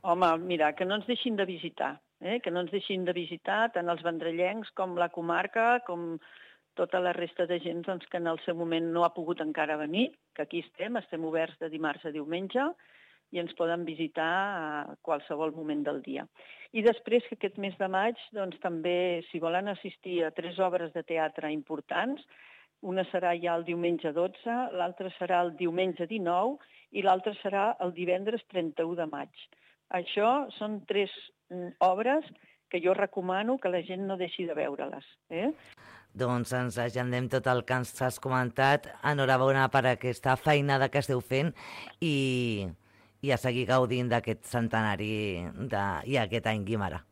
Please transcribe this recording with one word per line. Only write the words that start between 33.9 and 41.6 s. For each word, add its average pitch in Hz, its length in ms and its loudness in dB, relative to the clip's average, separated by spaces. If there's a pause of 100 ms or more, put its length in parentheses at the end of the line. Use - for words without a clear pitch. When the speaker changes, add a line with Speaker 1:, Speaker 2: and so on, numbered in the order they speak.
Speaker 1:
no 190 100 -2
deixi 180 300 -4
de 165 80 -4
veure-les, 143 500 -4 (220)
eh? 185 240 -2 (600)
Speaker 2:
Doncs 120 420 0
ens 123 260 -2
agendem 123 500 -2
tot 131 180 0
el 123 180 2
que 127 100 0
ens 123 180 -2 (100)
has 127 180 0
comentat. 131 680 2 (140)
Enhorabona 135 640 4
per 135 180 4
aquesta 127 500 2
feinada 143 520 4
que 143 120 2
esteu 127 200 0
fent 139 340 0 (460)